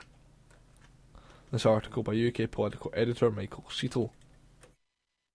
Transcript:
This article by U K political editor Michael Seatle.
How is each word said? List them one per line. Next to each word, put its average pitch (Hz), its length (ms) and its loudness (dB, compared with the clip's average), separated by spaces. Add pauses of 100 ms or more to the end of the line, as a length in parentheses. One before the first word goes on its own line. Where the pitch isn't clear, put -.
(1500)
This 123 140 2
article 110 380 2
by 107 80 -2
U 117 180 2
K 113 160 -2
political - 480 -4
editor 117 340 2
Michael 101 400 -8
Seatle. - 420 -2 (1200)